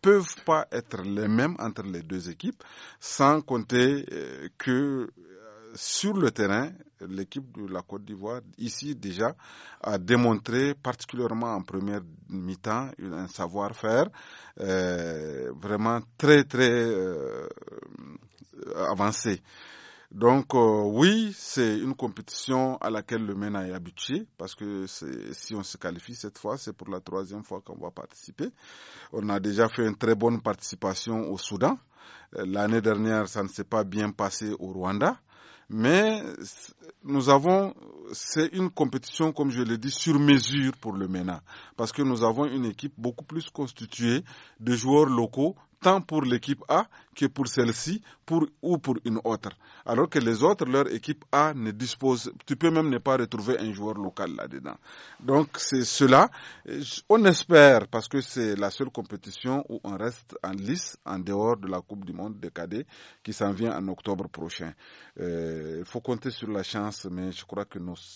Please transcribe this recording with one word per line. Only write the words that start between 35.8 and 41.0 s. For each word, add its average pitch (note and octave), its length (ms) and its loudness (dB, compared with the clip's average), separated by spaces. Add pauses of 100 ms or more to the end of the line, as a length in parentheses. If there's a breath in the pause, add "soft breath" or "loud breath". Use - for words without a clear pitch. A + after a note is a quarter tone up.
nous C#3 260 0
avons, F3+ 460 6 (380)
c'est - 420 -2
une F#3 160 0
compétition, D3 640 0
comme C#3+ 180 0
je B2 120 -2
l'ai A2+ 140 0
dit, A#2+ 140 -6
sur C#3+ 300 2
mesure C3+ 600 4
pour A2 120 -6
le F#2+ 160 -4